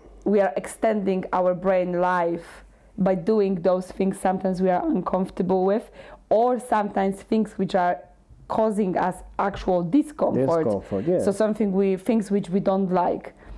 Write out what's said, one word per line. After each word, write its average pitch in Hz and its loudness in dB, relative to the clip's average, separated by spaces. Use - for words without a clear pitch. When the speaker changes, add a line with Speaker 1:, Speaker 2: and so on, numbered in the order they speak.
Speaker 1:
we 208 2
are 190 2
extending 196 -2
our 180 2
brain 180 0
life 175 -2
by 190 2
doing 196 2
those 185 0
things 190 -2
sometimes 185 -2
we 190 4
are 180 0
uncomfortable 185 0
with, 202 0
or 240 2
sometimes 202 -2
things 220 -2
which 202 -2
are 175 2
causing 208 0
us 180 0
actual 190 0
discomfort. 165 0
Speaker 2:
Discomfort, 101 -2
yeah. 170 2
Speaker 1:
So 156 0
something 208 0
we, 190 2
things 208 -2
which 202 0
we 190 0
don't 190 0
like, 180 -2